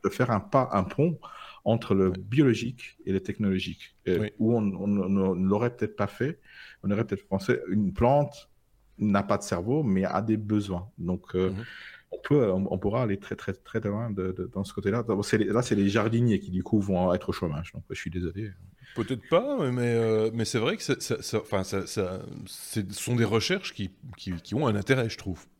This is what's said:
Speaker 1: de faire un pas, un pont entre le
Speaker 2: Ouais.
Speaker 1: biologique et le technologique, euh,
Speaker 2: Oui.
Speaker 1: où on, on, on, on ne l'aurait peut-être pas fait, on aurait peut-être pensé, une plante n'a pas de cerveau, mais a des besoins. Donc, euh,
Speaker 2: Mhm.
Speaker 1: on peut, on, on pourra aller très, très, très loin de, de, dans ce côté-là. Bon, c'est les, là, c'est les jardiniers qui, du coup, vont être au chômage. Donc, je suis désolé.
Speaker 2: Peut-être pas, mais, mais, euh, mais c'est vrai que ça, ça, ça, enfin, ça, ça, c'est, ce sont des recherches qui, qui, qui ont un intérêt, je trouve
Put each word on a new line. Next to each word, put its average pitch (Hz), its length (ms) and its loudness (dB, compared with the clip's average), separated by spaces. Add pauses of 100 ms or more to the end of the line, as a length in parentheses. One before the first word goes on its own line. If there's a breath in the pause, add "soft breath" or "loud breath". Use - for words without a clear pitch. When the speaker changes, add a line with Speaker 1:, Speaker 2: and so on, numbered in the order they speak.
Speaker 1:
de - 40 2
faire 120 220 0
un 101 100 2
pas, 131 320 2
un 95 120 2
pont 151 340 0 (480 loud breath)
entre 113 280 2
le 95 160 4
Speaker 2:
Ouais. 92 60 -4
Speaker 1:
biologique 123 800 0 (100)
et 95 60 -2
le 95 80 0
technologique, 95 760 -4 (120)
euh, 90 120 2
Speaker 2:
Oui. 107 180 -2
Speaker 1:
où 117 180 4
on, 110 60 2 (100)
on, 101 280 0
on, 95 160 2
on 95 180 2
ne 92 140 0
l'aurait 117 280 2
peut-être - 200 -4
pas 101 100 0
fait, 139 320 -4 (460 loud breath)
on 98 80 0
aurait 104 120 0
peut-être - 240 -6
pensé, - 300 2 (100)
une 98 240 2
plante 139 560 2 (500)
n'a 101 260 4
pas 101 120 2
de 98 60 -4
cerveau, 110 400 0
mais 95 220 2
a 95 180 0
des 110 140 2
besoins. 101 600 -2
Donc, 87 380 -4
euh, 92 160 2
Speaker 2:
Mhm. 101 140 -6 (480 loud breath)
Speaker 1:
on - 100 -10
peut, 131 300 4
on, 95 200 0
on 98 60 -2
pourra 107 240 0
aller 98 160 0
très, - 160 -8
très, - 180 -8
très - 280 -6
loin 107 300 -4
de, 95 220 -2
de, 95 220 -6
dans 98 100 -2
ce - 80 -10
côté-là. 104 300 0
Bon, 104 200 0
c'est 107 160 2
les, 104 80 2
là, 104 140 2
c'est 123 140 0
les 101 140 4
jardiniers 113 500 2
qui, - 140 -8
du 92 100 0
coup, 107 180 4
vont 92 320 2
être 90 180 -2
au - 20 -4
chômage. 82 420 -4
Donc, - 160 -12
je - 100 -8
suis 85 100 -8
désolé. 90 420 -6 (420 loud breath)
Speaker 2:
Peut-être 117 340 -4
pas, 262 320 2
mais, 127 120 0
mais, 120 220 2
euh, 110 380 2
mais 113 140 -2
c'est 123 120 -2
vrai 160 200 2
que - 40 -10
ça, 131 180 0
ça, - 200 -4
ça, - 200 -4
enfin, 95 240 -2
ça, - 220 -4
ça, 95 360 -4 (240)
c'est, - 440 -6
ce 98 120 -10
sont 120 120 -2
des 117 120 4
recherches 113 480 0
qui, 95 160 -6 (260)
qui, - 200 -8
qui 92 180 -8
ont 143 120 0
un 107 80 2
intérêt, 113 360 0
je - 80 -12
trouve 92 260 -8 (160)